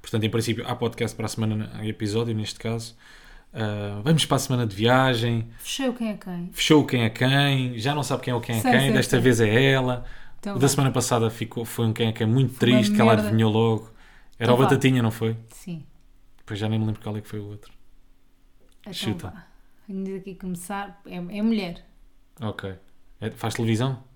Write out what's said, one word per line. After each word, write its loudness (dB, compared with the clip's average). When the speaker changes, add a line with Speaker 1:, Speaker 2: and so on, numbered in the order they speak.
Speaker 1:
Portanto, -4
em 0
princípio, -2
há -4
podcast -4
para -6
a -4
semana, -4
há -8
episódio -2
neste -6
caso. -8
Ah, -6
vamos 4
para 0
a 2
semana 0
de -6
viagem. 2
Speaker 2:
Fechei -4
o -2
quem -6
é -6
quem. -10
Speaker 1:
Fechou 4
o 0
quem 0
é 2
quem. 0
Já -2
não -2
sabe -4
quem -4
é 0
o 0
quem -4
é 0
Speaker 2:
Sei, 2
Speaker 1:
quem. 6
Speaker 2:
sei, 2
Speaker 1:
Desta 2
Speaker 2:
sei. 4
Speaker 1:
vez 6
é 6
ela. 0
Speaker 2:
Então -6
Speaker 1:
O -2
da 4
Speaker 2:
vá. 6
Speaker 1:
semana 2
passada 0
ficou, -8
foi -2
um 2
quem 0
é -2
quem -2
muito 2
Speaker 2:
Foi 2
uma 6
Speaker 1:
triste, 4
que 4
ela 8
Speaker 2:
merda. 4
Speaker 1:
adivinhou 4
logo. 2
Era -4
Speaker 2:
Então 6
Speaker 1:
o 4
Speaker 2:
vá. 6
Speaker 1:
Batatinha, 4
não 2
foi? -2
Speaker 2:
Sim. -12
Speaker 1:
Pois -8
já -2
nem 0
me 0
lembro -4
qual -8
é -6
que -18
foi -10
o -12
outro. -16
Speaker 2:
Então -16
Speaker 1:
Chuta. -6
Speaker 2:
vá. -20
Vamos -8
aqui -12
começar. -10
É, -12
é -6
mulher. -2
Speaker 1:
Ok. -6
É, -6
faz -6
televisão? -2